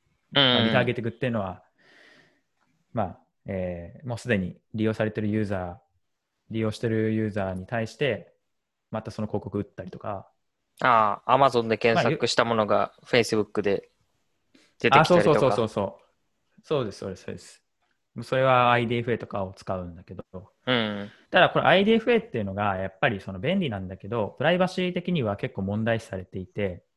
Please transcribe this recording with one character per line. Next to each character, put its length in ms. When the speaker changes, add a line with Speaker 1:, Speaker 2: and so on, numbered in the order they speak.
Speaker 1:
う 80
ん。 20
Speaker 2:
ま 180
あ、 20
リ 80
タ 80
ー 60
ゲ 80
テ 80
ィ 20
ン 60
グ 0
っ 40
て 140
い 20
う 20
の 100
は、 220
ま 120
あ、 160
え 580
ー、 40
も 80
う 20
す 100
で 120
に 180
利 120
用 80
さ 120
れ 60
て 100
る 60
ユ 160
ー 20
ザ 120
ー、 200
利 120
用 100
し 80
て 100
る 240
ユ 140
ー 20
ザ 200
ー 40
に 120
対 220
し 80
て、 380
ま 100
た 100
そ 100
の 60
広 160
告 140
打 40
っ 20
た 200
り 80
と 80
か。 280
Speaker 1:
あ 460
あ、 120
Amazon 300
で 100
検 240
索 260
し 80
た 100
も 100
の 100
が 360
Speaker 2:
ま 20
あ、 40
Speaker 1:
Facebook 540
で 280
出 100
て 0
き 0
た 0
り 20
と 40
か。 60
Speaker 2:
あ、 40
そ 120
う 40
そ 100
う 40
そ 120
う 40
そ 120
う 40
そ 320
う。 640
そ 180
う 40
で 60
す、 80
そ 80
う 20
で 60
す、 80
そ 80
う 40
で 40
す。 240
そ 140
れ 60
は 280
ア 80
イ 80
デ 80
ィ 40
ー 20
エ 20
フ 80
エ 40
ー 20
と 100
か 160
を 120
使 220
う 80
ん 100
だ 80
け 100
ど。 100
Speaker 1:
う 80
ん。 380
Speaker 2:
た 100
だ 80
こ 100
れ 60
ア 100
イ 80
デ 80
ィ 40
ー 20
エ 20
フ 120
エ 60
ー 80
っ 40
て 80
い 40
う 40
の 80
が 240
や 100
っ 120
ぱ 100
り 100
そ 140
の 60
便 200
利 100
な 100
ん 80
だ 100
け 100
ど、 300
プ 60
ラ 100
イ 40
バ 100
シ 220
ー 40
的 180
に 120
は 120
結 200
構 80
問 200
題 160
視 60
さ 100
れ 100
て 140
い 60
て、 380